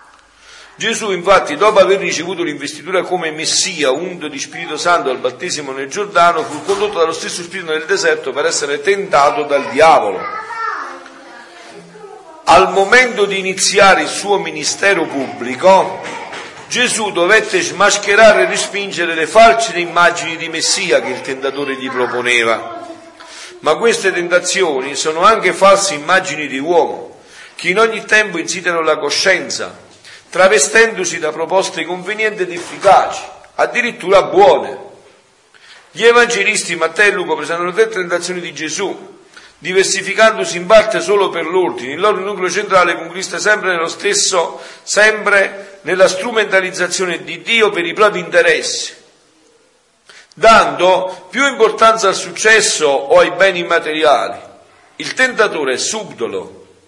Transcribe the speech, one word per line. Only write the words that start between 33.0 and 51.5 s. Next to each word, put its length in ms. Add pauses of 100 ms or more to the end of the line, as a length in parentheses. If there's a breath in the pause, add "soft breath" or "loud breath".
addirittura 640
buone. 560 (1120 loud breath)
Gli 140
evangelisti 720
Matteo 320
e 20
Luca 240
presentano 400
tre 140
tentazioni 520
di 140
Gesù, 640 (440 loud breath)
diversificandosi 960
in 100
parte 340
solo 300
per 140
l'ordine. 500
Il 40
loro 220
nucleo 280
centrale 480
consiste 440
sempre 300
nello 180
stesso, 720 (240 loud breath)
sempre 960
nella 260
strumentalizzazione 1160
di 180
Dio 280
per 140
i 80
propri 280
interessi, 760 (1400 loud breath)
dando 960
più 160
importanza 640